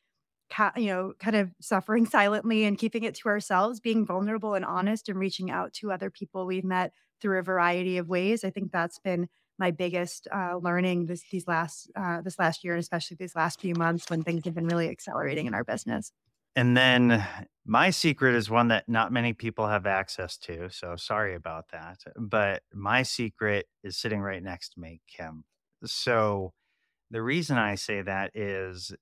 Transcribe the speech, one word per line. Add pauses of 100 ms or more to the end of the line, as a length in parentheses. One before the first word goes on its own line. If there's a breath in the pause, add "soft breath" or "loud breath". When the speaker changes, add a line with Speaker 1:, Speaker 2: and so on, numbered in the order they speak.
(500)
Speaker 1:
ca-,
you
know,
kind
of (100)
suffering
<laughs>
silently
and
keeping
it
to
ourselves,
being
vulnerable
and
honest
and
reaching
out
to
other
people
we've
met (280)
through
a
variety
of
ways.
I
think
that's
been (280)
my
biggest,
uh,
learning
this,
these
last,
uh,
this
last
year,
and
especially
these
last
few
months
when
things
have
been
really
accelerating
in
our
business. (460)
Speaker 2:
And
then (400 loud breath)
my
secret
is
one
that
not
many
people
have
access
to,
so
sorry
about
that. (120)
But (100)
my
secret (160)
is
sitting
right
next
to
me,
Kim. (400)
So (580)
the
reason
I
say
that
is